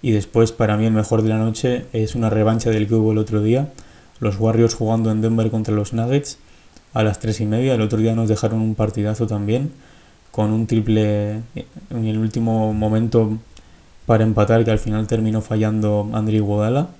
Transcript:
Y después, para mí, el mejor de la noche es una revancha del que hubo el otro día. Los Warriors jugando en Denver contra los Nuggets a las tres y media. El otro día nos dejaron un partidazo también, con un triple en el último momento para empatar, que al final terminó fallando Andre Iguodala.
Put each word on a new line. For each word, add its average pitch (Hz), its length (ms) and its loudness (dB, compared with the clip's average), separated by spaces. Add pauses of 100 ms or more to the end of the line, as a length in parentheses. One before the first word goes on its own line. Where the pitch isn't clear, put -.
Y 127 80 -2
después, 110 420 2
para 107 240 0
mí, 107 80 0
el 110 80 2
mejor 110 300 0
de 110 80 0
la 110 80 0
noche 113 560 -2
es 110 200 -2
una 117 140 0
revancha 110 400 2
del 107 180 0
que 110 80 0
hubo 110 180 2
el 107 60 2
otro 107 240 -2
día. 127 300 0 (480)
Los 101 180 -2
Warriors 113 360 2
jugando 113 360 0
en 110 120 0
Denver 113 280 0
contra 110 240 -2
los 104 200 -2
Nuggets 123 420 -2 (560)
a 110 100 0
las 107 180 0
tres 110 200 -4
y 110 60 -2
media. 123 280 0
El 113 60 0
otro 110 180 0
día 113 160 2
nos 113 140 0
dejaron 107 320 0
un 110 140 0
partidazo 107 520 -2
también, 107 460 -2 (580)
con 107 220 0
un 110 140 0
triple 107 760 0 (500)
en 113 140 -4
el 110 140 -2
último 110 560 0
momento 110 640 0 (680)
para 110 200 4
empatar, 110 400 4
que 113 60 0
al 107 80 2
final 107 280 -2
terminó 110 340 0
fallando 107 720 0
Andre 110 240 0
Iguodala. 107 520 0 (120)